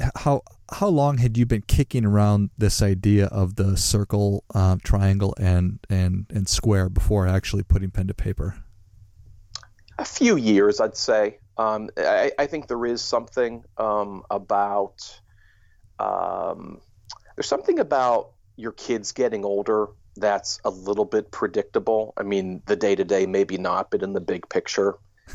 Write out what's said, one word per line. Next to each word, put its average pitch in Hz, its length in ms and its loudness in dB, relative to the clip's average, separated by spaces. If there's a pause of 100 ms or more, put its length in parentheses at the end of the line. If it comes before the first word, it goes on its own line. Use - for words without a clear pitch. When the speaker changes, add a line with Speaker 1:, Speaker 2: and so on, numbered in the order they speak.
(160)
Speaker 1:
how, 143 260 0 (300)
how - 160 -2
long 143 300 4
had 120 200 2
you 120 80 6
been 113 180 0
kicking 127 420 2
around 104 520 4
this 104 240 2
idea 98 460 4
of 95 280 0
the 98 220 2
circle, 101 640 0 (100)
uh, 95 300 4
triangle, 98 540 2
and, 92 420 2 (100)
and, 92 400 0
and 98 180 -2
square 98 420 2
before 95 380 2
actually 95 360 0
putting 95 280 2
pen 92 160 -4
to 101 60 -4
paper? - 440 -4 (1400)
Speaker 2:
A - 80 -6
few 233 320 2
years, 104 420 4
I'd 107 160 -2
say. 107 440 0 (180)
Um, 107 400 -2
I, 98 400 0
I 143 80 0
think 147 220 -8
there 120 180 -4
is 120 160 -4
something, 117 640 -4 (140)
um, 104 520 -4
about, 101 880 -4 (800)
um, 90 840 -6 (540)
there's - 120 -8
something 349 320 -2
about 127 540 0 (220)
your 113 160 -10
kids 110 400 -6
getting 113 320 -2
older 101 440 0 (280)
that's 101 480 -2
a - 60 -2
little 98 360 -2
bit 107 260 -4
predictable. 107 840 -2
I - 60 -8
mean, 95 460 -4
the 104 80 0
day-to-day 95 500 0
maybe 95 320 -2
not, 92 320 -4
but 95 140 -4
in 98 100 -6
the 95 80 -4
big 90 260 -8
picture, 98 520 -2 (360)